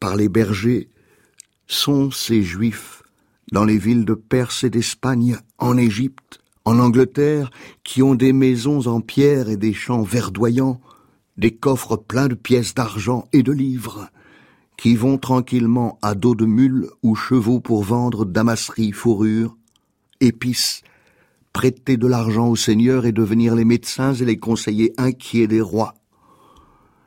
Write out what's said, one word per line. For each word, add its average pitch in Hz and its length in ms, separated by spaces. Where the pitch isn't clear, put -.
par 98 160
les 104 100
bergers, 104 640
sont 139 460
ces 113 320
Juifs 98 600
dans 101 100
les 107 140
villes 113 260
de 104 120
Perse 127 500
et 123 40
d'Espagne, 120 680
en 123 180
Égypte, 120 600
en 113 120
Angleterre, 127 720
qui - 180
ont 135 120
des 131 180
maisons 131 540
en 117 120
pierre 135 480
et 110 80
des 104 160
champs 113 320
verdoyants, 117 800
des 110 140
coffres 127 440
pleins 123 320
de 127 80
pièces 120 380
d'argent 113 580
et 135 120
de 127 100
livres, 127 560
qui 117 220
vont 131 200
tranquillement 123 840
à 104 140
dos 117 200
de 110 100
mule 127 440
ou 110 140
chevaux 120 460
pour 110 220
vendre 117 420
damasseries, 110 680
fourrures, 110 640
épices, 120 600
prêter 127 440
de 117 100
l'argent 117 420
au 117 60
Seigneur 117 500
et 120 60
devenir 113 440
les 117 100
médecins 120 480
et 123 120
les 113 120
conseillers 113 600
inquiets 123 500
des 110 140
rois. 107 340